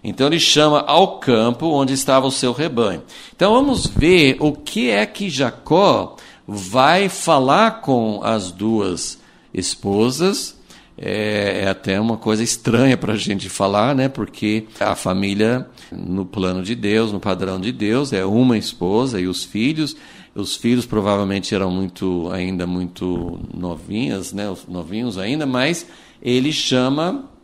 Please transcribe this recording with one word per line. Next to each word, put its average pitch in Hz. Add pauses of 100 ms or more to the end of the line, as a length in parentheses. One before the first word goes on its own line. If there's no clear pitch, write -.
Então 104
ele 160
chama 147
ao 180
campo 120
onde 139
estava 131
o 131
seu 127
rebanho. 117 (320)
Então 202
vamos 254
ver 151
o 151
que -
é 208
que 202
Jacó 135 (300)
vai 127
falar 165
com 113
as 107
duas 98 (340)
esposas. 120 (380)
É, 101
é 98
até 98
uma 110
coisa 110
estranha 120
pra 107
gente 98
falar, 104
né? 135
Porque 110 (120)
a 101
família, 98 (240)
no 90
plano 92
de 101
Deus, 110
no 101
padrão 95
de 104
Deus, 123
é 95
uma 117
esposa 107
e 90
os 92
filhos. 143 (380)
Os 101
filhos 120
provavelmente 101
eram 95
muito, 90
ainda 92
muito 87 (120)
novinhas, 92
né? 101 (160)
Novinhos 92
ainda, 127
mas 135 (360)
ele 127
chama 147 (140)